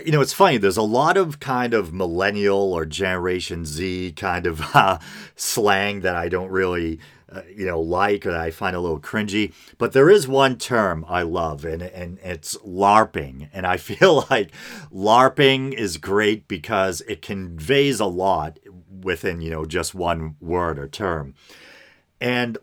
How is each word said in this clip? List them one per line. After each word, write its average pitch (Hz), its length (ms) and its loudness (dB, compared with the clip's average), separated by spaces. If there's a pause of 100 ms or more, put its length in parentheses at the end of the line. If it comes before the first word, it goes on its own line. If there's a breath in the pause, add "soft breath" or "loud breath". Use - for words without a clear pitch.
you 160 60 -2
know, 147 100 4
it's 127 120 0
funny, 180 240 4
there's 98 200 2
a 110 60 2
lot 139 340 2
of 160 220 0
kind 123 340 -2
of 90 200 -2
millennial 98 800 0
or 80 120 -2
Generation 90 800 -4
Z 90 500 -6
kind 90 320 -2
of, 80 140 -4
<laughs> 73 140 -8
uh, 98 240 4 (360 loud breath)
slang 101 640 0
that 90 140 -2
I 87 140 -4
don't 92 200 -4
really, 87 500 -2 (320 loud breath)
uh, 95 100 -16 (120)
you 101 120 -8
know, 87 140 -2
like, 92 460 0
or 95 60 -2
that 85 100 -2
I 82 100 -4
find 90 240 -6
a 87 40 -4
little 82 200 -4
cringy. 104 540 -4 (240 loud breath)
But 120 160 -2
there 139 160 8
is 196 180 6
one 135 300 4
term 95 500 0
I 87 160 0
love, 82 420 -4
and, 82 160 -6
and 90 420 -12
it's 90 340 -10
larping. 92 920 2
And 90 160 -6
I 90 100 0
<laughs> - 0 -
feel 147 520 4
like 113 220 0 (420 loud breath)
larping 131 800 4
is 101 240 -4
great 104 500 0
because 95 540 -2
it 104 200 -10
conveys 98 800 0
a 107 60 2
lot 87 540 -2 (420)
within, 87 400 -2
you 80 100 -6
know, 80 140 -6
just 85 280 -4
one 82 460 -4
word 85 400 -2
or 69 80 -10
term. 78 480 -6 (880 loud breath)
And 123 420 -2